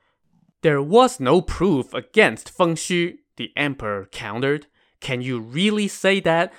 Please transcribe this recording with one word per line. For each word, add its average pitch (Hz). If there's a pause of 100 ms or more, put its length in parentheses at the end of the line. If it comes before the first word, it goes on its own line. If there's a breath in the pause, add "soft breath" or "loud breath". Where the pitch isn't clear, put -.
(600)
There 143
was 226
no 139
proof 165
against 135
Feng 170
Xu, 175 (180)
the -
emperor 113
countered. 131 (320)
"Can 127
you 127
really 196
say 190
that 170